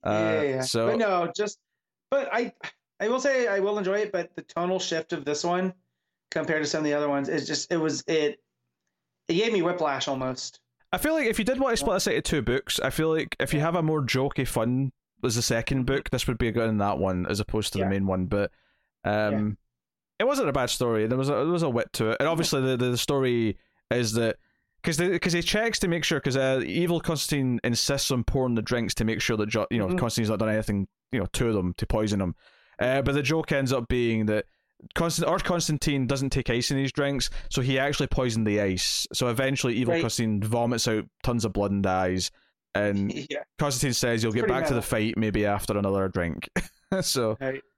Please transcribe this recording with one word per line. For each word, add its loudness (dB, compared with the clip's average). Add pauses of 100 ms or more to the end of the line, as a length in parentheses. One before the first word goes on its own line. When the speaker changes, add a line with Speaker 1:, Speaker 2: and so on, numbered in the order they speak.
Speaker 1:
Yeah, 0
Speaker 2:
Uh, -
Speaker 1:
yeah, 2
yeah. 0
Speaker 2:
so 0
Speaker 1:
But 2
no, 2
just, -4 (540)
but 0
I, -2 (460)
I -2
will 0
say 2
I 2
will 0
enjoy 0
it, -2
but -4
the -10
tonal -2
shift -4
of -6
this -2
one 0 (580)
compared 0
to -2
some 0
of 0
the 2
other 0
ones 0
is -2
just, -4
it 0
was, -2
it, 0 (880)
it 0
gave 2
me 4
whiplash 0
almost. -4 (340)
Speaker 2:
I -4
feel 0
like 2
if 0
you 0
did 0
want 2
to 0
split 0
Speaker 1:
Yeah. 4
Speaker 2:
this 2
into 2
two 0
books, 0
I 0
feel 0
like -2
if 0
you 2
Speaker 1:
Yeah. 2
Speaker 2:
have 0
a 2
more 2
jokey, 0
fun 0 (320)
as 0
the 0
second 0
Speaker 1:
Mm-hmm. 2
Speaker 2:
book, -4
this -2
would 0
be 0
a 0
good 2
in 2
that 2
one 0
as -2
opposed -2
to -2
Speaker 1:
Yeah. 0
Speaker 2:
the 0
main 0
one. 0
But, 0 (540)
um, 0 (220)
Speaker 1:
Yeah. 0 (720)
Speaker 2:
it 2
wasn't 2
a 0
bad 2
story. 2
There 0
was 0
a, 2
there 2
was 2
a 2
wit -2
to 0
it, 0
and 2
Speaker 1:
Yeah. 2
Speaker 2:
obviously 0
the, 2
the, 0
the 0
story 2 (340)
is 0
that 2 (460)
'cause 0
they, 2
'cause 0
he 2
checks 0
to 2
make 0
sure, 0
'cause, 0
uh, 2
evil 0
Constantine 0
insists 0
on 2
pouring 0
the 2
drinks -2
to -2
make 0
sure 0
that 0
Jo-, 0
you 0
know, 0
Speaker 1:
Mm-hmm. 0
Speaker 2:
Constantine's 0
not 0
done 2
anything, 0 (240)
you 0
know, 0
to 0
them 0
to -4
poison 0
them. -2 (440)
Uh, 2
but 0
the 2
joke 0
ends 2
up -2
being 2
that 0 (500)
Constan-, 0
Arch 0
Constantine 0
doesn't -2
take -2
ice 0
in 0
his -2
drinks, -2 (220)
so 0
he 0
actually 0
poisoned 0
the 2
ice. 0
So 0
eventually, 0
evil 2
Speaker 1:
Right. 0
Speaker 2:
Constantine 0
vomits 0
out 0 (160)
tons 0
of -2
blood 0
and 2
dies. 0 (420)
And 0
Speaker 1:
<laughs> -10
Yeah. -6 (160)
Speaker 2:
Constantine 0
says, 0
"You'll 0
Speaker 1:
It's 0
Speaker 2:
get 0
Speaker 1:
pretty 2
Speaker 2:
back -2
to 2
the 2
Speaker 1:
metal. -6
Speaker 2:
fight 0
maybe 0
after 0
another 0
drink." -4
<laughs> -4
So, 0
Speaker 1:
Right. -6 (160)